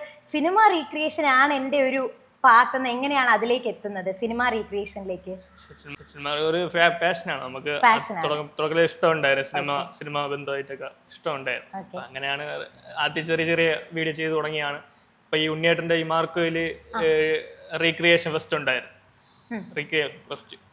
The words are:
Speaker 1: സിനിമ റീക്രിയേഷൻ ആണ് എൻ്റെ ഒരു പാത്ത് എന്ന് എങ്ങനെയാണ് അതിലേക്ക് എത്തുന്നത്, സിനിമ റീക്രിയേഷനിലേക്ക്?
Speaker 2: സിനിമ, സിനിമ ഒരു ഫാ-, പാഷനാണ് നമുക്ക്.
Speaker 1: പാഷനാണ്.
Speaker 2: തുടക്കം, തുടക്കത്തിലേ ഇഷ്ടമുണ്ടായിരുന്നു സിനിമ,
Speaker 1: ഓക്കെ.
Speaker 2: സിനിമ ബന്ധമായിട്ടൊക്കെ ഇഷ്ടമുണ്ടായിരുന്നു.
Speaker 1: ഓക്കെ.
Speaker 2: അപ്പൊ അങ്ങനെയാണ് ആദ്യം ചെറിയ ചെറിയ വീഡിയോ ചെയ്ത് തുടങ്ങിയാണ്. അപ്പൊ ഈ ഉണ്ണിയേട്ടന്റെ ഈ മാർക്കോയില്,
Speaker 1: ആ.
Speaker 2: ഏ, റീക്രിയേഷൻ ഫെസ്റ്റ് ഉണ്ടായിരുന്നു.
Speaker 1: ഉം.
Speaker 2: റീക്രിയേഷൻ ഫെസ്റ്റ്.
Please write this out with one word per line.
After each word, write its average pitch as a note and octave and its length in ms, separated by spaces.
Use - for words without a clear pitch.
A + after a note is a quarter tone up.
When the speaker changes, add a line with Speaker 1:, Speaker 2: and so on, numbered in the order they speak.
Speaker 1:
സിനിമ F4+ 400
റീക്രിയേഷൻ D#4 540
ആണ് C#4 280
എൻ്റെ C4+ 280
ഒരു C4 300
പാത്ത് B3 320
എന്ന് C4 140
എങ്ങനെയാണ് C4 400
അതിലേക്ക് A#3+ 380
എത്തുന്നത്, F#3+ 480
സിനിമ A#3 340
റീക്രിയേഷനിലേക്ക്? G3 880
Speaker 2:
സിനിമ, D3 380
സിനിമ C#3+ 160
ഒരു D#3+ 380
ഫാ-, E3+ 240
പാഷനാണ് E3+ 520
നമുക്ക്. C3+ 400
Speaker 1:
പാഷനാണ്. A3 400
Speaker 2:
തുടക്കം, D3+ 260
തുടക്കത്തിലേ D#3+ 260
ഇഷ്ടമുണ്ടായിരുന്നു C#3+ 640
സിനിമ, C#3+ 220
Speaker 1:
ഓക്കെ. C#3 200
Speaker 2:
സിനിമ D3 360
ബന്ധമായിട്ടൊക്കെ C#3 580
ഇഷ്ടമുണ്ടായിരുന്നു. C3+ 920
Speaker 1:
ഓക്കെ. F#3 100
Speaker 2:
അപ്പൊ D3+ 200
അങ്ങനെയാണ് C#3 580
ആദ്യം D3+ 280
ചെറിയ D#3+ 200
ചെറിയ E3 320
വീഡിയോ D#3+ 200
ചെയ്ത് D#3 200
തുടങ്ങിയാണ്. D3+ 440
അപ്പൊ - 600
ഈ D#3 100
ഉണ്ണിയേട്ടന്റെ E3 480
ഈ E3 80
മാർക്കോയില്, E3 720
Speaker 1:
ആ. A3 80
Speaker 2:
ഏ, D#3 380
റീക്രിയേഷൻ E3 540
ഫെസ്റ്റ് D#3 260
ഉണ്ടായിരുന്നു. - 1000
Speaker 1:
ഉം. F3+ 200
Speaker 2:
റീക്രിയേഷൻ D3 420
ഫെസ്റ്റ്. - 280